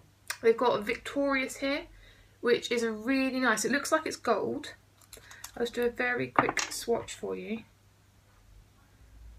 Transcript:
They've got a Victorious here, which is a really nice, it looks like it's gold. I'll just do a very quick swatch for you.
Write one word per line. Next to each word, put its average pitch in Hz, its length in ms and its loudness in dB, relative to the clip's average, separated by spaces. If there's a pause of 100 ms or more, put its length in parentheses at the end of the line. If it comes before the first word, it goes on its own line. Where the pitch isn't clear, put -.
(420)
They've 226 160 4
got 254 200 4
a 208 40 -2
Victorious 262 760 -2
here, 277 260 -2 (580)
which - 300 2
is 233 120 0
a 226 80 2
really 262 480 0
nice, 254 240 2
it 226 80 0
looks 277 200 0
like 311 140 4
it's - 120 -6
gold. 226 560 -2 (800)
I'll - 80 -2
just 233 100 -2
do 240 100 0
a 240 60 4
very 247 380 -2
quick - 320 2
swatch - 540 -2
for 190 220 -6
you. 196 280 -8 (1800)